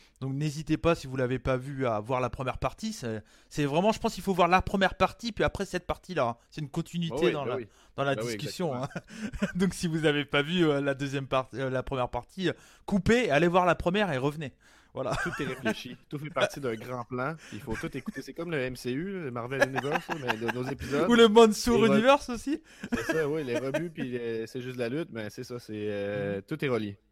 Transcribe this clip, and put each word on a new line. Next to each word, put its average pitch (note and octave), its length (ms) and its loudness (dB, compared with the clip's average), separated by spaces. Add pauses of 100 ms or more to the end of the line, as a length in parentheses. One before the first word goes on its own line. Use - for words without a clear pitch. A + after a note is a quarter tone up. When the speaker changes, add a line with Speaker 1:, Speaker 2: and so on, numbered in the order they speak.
(200)
Speaker 1:
donc C3+ 140 -4
n'hésitez D3+ 420 -2
pas E3 200 4
si - 100 -12
vous C3 100 -8
l'avez B2+ 220 0
pas C3 180 0
vu C3+ 300 -4
à A2 140 2
voir B2 200 -2
la B2 100 0
première B2+ 280 -6
partie, G#3+ 340 -4
c'est, A2 300 -6 (260)
c'est D3+ 160 0
vraiment, E3 280 4
je - 80 -6
pense A3+ 140 -2
qu'il F3+ 100 -10
faut G3 100 0
voir E3+ 140 6
la F#3 120 6
première F#3+ 360 0
partie, - 340 -2
puis E3+ 140 0
après F3+ 220 -2
cette F3+ 200 -6
partie-là, D#3 380 -2
hein. A#2 120 -2 (140)
C'est - 100 -10
une D3 80 -6
continuité E3 480 -4
Speaker 2:
Bah D#3+ 100 2
oui, F3 60 4
Speaker 1:
dans D3 120 -4
Speaker 2:
bah B2+ 60 -4
Speaker 1:
la, A#2+ 80 -4
Speaker 2:
oui. A2+ 100 -10 (260)
Speaker 1:
dans C#3 80 -2
la C#3 140 2
Speaker 2:
Bah G#2+ 80 -4
oui, A#2+ 80 -4
Speaker 1:
discussion, D3 420 -4
Speaker 2:
exactement. B2+ 280 -6 (400)
Speaker 1:
hein. G3+ 100 2
<laughs> - 20 -12
Donc F3+ 200 2
si - 120 -4
vous D#3+ 180 0
avez D3 200 4
pas C#3+ 180 2
vu, E3 240 2
euh, C#3+ 140 4
la C#3 140 0
deuxième C3+ 340 -4
partie, C3 320 -2
euh, C3 100 -2
la B2+ 140 -2
première B2+ 240 -2
partie, E3 400 -4
euh, C3+ 40 2 (340)
coupez, G#3 440 4
allez D3 160 6
voir F3+ 200 4
la E3 100 6
première F#3+ 360 0
et C3 60 0
revenez. D3 340 -2 (400)
Voilà. C3 200 -4 (100)
Speaker 2:
Tout F3+ 80 -2 (100)
est C#3+ 60 -2
réfléchi, B2+ 500 -6 (120)
tout D3+ 100 -8
fait D3 120 -10
partie - 280 0
d'un C3 160 -2
grand A#2+ 300 -8
plan. C3 320 -4 (160)
Il G#2+ 80 -10
faut A2 160 -4
tout - 200 -6
écouter. C3+ 260 -8
C'est C3 120 -14
comme F3 160 -8
le D#3 80 -2
M B2+ 160 -2
C B2 160 -6
U, F3+ 320 -4
le C#3 80 -6
Marvel B2 380 0
Universe, C3+ 400 -4
là, F3+ 120 -6
mais B2 160 -2
de, A2+ 160 -2
nos B2 120 -6
épisodes. C#3 440 -2
Speaker 1:
Ou A#3 60 4
le A#3 140 10
Mansour G#3+ 560 6
Speaker 2:
Les A3 60 6
re- - 20 6
Speaker 1:
Universe B3+ 360 6
aussi. C4 320 -6 (320)
Speaker 2:
C'est - 120 -2
ça, D#3 240 0
oui, D3 160 -2
les - 120 -2
rebuts, D3+ 340 -2
puis C#3 200 -6
les... A#2 380 -4
c'est C3 120 -8
juste B2 180 -8
la A#2 100 -2
lutte, D3+ 240 -4
mais G#2+ 180 -6
c'est - 140 -12
ça, B2 160 -10
c'est, - 160 -12
euh, G2+ 640 -2
Speaker 1:
Mhm. G2 40 -8
Speaker 2:
tout D#3 220 -6
est C#3 40 0
relié. A2 300 -2 (140)